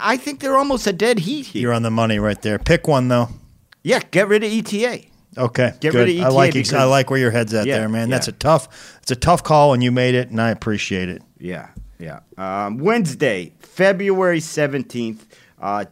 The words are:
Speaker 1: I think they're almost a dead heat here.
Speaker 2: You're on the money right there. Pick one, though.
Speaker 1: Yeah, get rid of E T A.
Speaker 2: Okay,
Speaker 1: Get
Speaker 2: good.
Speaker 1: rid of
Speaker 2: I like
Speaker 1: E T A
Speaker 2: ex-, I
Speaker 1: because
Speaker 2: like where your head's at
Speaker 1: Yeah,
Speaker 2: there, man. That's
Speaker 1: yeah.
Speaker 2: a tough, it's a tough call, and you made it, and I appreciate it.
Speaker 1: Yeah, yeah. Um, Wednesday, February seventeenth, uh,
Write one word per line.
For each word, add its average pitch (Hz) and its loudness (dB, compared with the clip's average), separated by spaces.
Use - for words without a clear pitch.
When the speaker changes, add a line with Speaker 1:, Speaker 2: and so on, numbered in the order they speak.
Speaker 1:
I 269 -4
think 277 -10
they're 269 0
almost 277 -2
a 196 -2
dead 220 0
heat 254 -6
here. 107 -6
Speaker 2:
You're 120 0
on 117 0
the 113 -2
money 113 0
right 104 -2
there. 104 -2
Pick - 0
one, 127 2
though. 120 2
Speaker 1:
Yeah, 214 0
get 196 2
rid 208 2
of 208 -2
E 226 -2
T 214 -4
A. 233 -6
Speaker 2:
Okay, 123 0
Speaker 1:
Get 156 0
Speaker 2:
good. 120 4
Speaker 1:
rid 175 2
of 180 2
Speaker 2:
I - 6
like 135 6
Speaker 1:
E - -2
T 135 2
A - 0
Speaker 2:
ex-, - -2
I - 0
Speaker 1:
because 131 4
Speaker 2:
like 135 2
where 135 0
your 123 2
head's 113 0
at 107 0
Speaker 1:
Yeah, 131 -2
Speaker 2:
there, 107 -4
man. 117 -2
That's 127 -2
Speaker 1:
yeah. 110 -8
Speaker 2:
a - -18
tough, - -2
it's - -6
a 120 -2
tough 165 2
call, 147 6
and 123 2
you 123 2
made 127 2
it, 123 0
and 113 -2
I 117 2
appreciate 98 -4
it. - -12
Speaker 1:
Yeah, 87 -12
yeah. 76 -14
Um, 101 -6
Wednesday, 135 -2
February 185 0
seventeenth, 123 -6
uh, 101 -4